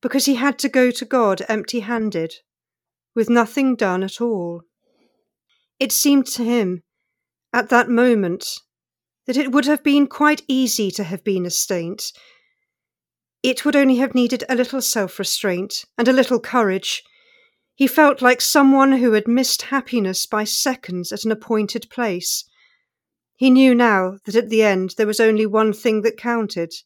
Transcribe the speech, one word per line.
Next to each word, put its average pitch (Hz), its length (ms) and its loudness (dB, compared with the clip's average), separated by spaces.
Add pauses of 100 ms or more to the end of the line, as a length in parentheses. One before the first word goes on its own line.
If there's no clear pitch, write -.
because 262 260 -2
he 277 80 2
had 269 240 -2
to 277 100 -2
go 254 220 2
to 247 160 -8
God 220 420 0
empty-handed, 214 840 -4 (800)
with 226 160 0
nothing 240 440 2
done 190 280 -2
at 190 180 -8
all. 175 400 -4 (1200)
It 262 120 -2
seemed 277 340 2
to - 180 -6
him, 214 380 -2 (720)
at 240 160 -2
that 240 180 4
moment, 226 720 0 (680)
that 254 120 -2
it 285 120 0
would 269 140 2
have 294 180 0
been 285 240 4
quite 302 400 0
easy 247 440 -2
to 202 140 -6
have 170 200 -8
been 185 220 -2
a 175 40 -6
saint. 175 600 -6 (1300)
It 254 220 -2
would 285 100 0
only 269 220 4
have 262 180 -2
needed 247 320 0
a 262 80 -2
little 247 280 -4
self-restraint 190 1040 -4 (100)
and 233 100 2
a 262 60 4
little 254 280 2
courage. 202 640 -2 (720)
He 277 120 0
felt 294 340 4
like 247 220 4
someone 269 500 4
who 247 200 2
had 214 140 0
missed 247 360 0
happiness 240 640 -4
by 214 180 -4
seconds 185 680 -6
at 208 120 -10
an 220 80 0
appointed 214 560 -4
place. 196 560 -6 (920)
He 262 120 2
knew 254 260 6
now 196 520 2
that 208 100 -2
at 214 140 0
the 220 120 2
end 190 360 0
there 214 80 2
was 208 120 -4
only 220 280 2
one 214 260 0
thing 214 300 -2
that 220 160 -2
counted 220 560 -4 (120)